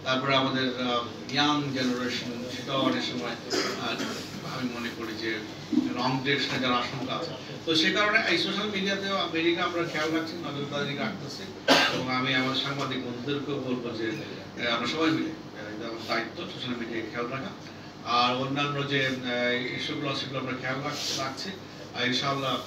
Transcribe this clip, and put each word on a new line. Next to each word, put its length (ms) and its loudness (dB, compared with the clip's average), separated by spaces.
তারপরে 320 2
আমাদের, 440 2
আহ, 520 -2
young 300 4
generation, 680 -2
সেটাও 240 -2
অনেক 220 4
সময়, 280 -2
আহ, 1200 -4
আমি 220 -2
মনে 120 -4
করি 220 -6
যে 180 -2
wrong 300 2
ডিরেকশনে 340 2
যাওয়ার 240 2
আশঙ্কা 320 -4
আছে। 160 -2
তো 80 2
সে 160 6
কারণে 280 4
এই 100 4
social 280 0
মিডিয়াতেও 500 0
আমেরিকা 480 2
আমরা 180 0
খেয়াল 300 0
রাখছি, 240 0
নজরদারি 600 -2
রাখতেছি 760 2
এবং 160 0
আমি 240 2
আমার 200 4
সাংবাদিক 500 0
বন্ধুদেরকেও 560 -2
বলবো 380 -2
যে, 120 0
আহ, 680 -4
আমরা 100 0
সবাই 240 4
মিলে 420 0
দায়িত্ব 320 -2
social 320 -6
media 340 -4
খেয়াল 200 -2
রাখা। 200 -4
আর 260 6
অন্যান্য 520 0
যে, 180 4
আহ, 720 2
ইস্যুগুলো 400 -2
সেগুলো 240 -2
আমরা 200 -4
খেয়াল 160 -2
রাখ-, 420 -2
রাখছি। 320 -4
আর 120 0
ইনশাআল্লাহ 600 2